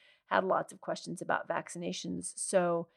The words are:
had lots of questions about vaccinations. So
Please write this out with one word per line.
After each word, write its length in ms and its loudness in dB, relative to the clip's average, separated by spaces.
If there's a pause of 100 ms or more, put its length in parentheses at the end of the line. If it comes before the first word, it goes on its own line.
(260)
had 180 4
lots 300 2
of 80 -20
questions 400 -6
about 260 0
vaccinations. 880 -4
So 600 2